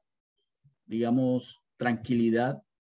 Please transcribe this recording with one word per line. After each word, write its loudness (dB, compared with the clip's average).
digamos, -2
tranquilidad 0